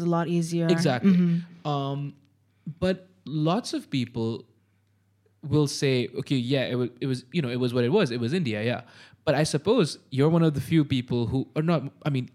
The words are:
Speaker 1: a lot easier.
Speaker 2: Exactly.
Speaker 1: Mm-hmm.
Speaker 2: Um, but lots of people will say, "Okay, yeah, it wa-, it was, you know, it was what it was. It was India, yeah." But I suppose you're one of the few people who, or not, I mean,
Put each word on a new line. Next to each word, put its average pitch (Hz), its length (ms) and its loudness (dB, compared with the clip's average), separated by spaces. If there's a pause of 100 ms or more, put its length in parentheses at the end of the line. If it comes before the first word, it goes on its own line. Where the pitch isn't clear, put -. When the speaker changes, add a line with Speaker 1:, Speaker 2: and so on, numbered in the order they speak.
Speaker 1:
a 170 40 0
lot 170 180 0
easier. 170 400 0
Speaker 2:
Exactly. 165 460 2
Speaker 1:
Mm-hmm. 170 540 0
Speaker 2:
Um, 143 460 -4 (680)
but 185 280 -2 (180)
lots 156 480 -2
of 311 160 -8
people 117 560 -4 (1000)
will 147 200 2
say, 131 420 0 (100)
"Okay, 143 160 -2
yeah, 127 300 0
it 101 100 -4
wa-, 123 240 -2
it 139 80 -4
was, 127 240 -4
you 170 100 -2
know, 127 80 -2
it 123 100 -4
was 123 140 0
what 123 100 2
it 120 60 2
was. 170 220 2
It 120 80 -4
was 120 140 -2
India, 123 300 -2
yeah." 117 180 -2 (420)
But 147 120 2
I 147 80 2
suppose 170 540 0 (120)
you're 139 200 2
one 165 140 4
of 156 100 4
the 135 80 -4
few 165 220 2
people 123 440 -2
who, 131 280 -2
or 156 60 -2
not, 160 220 0 (220)
I 151 40 0
mean, 131 260 -2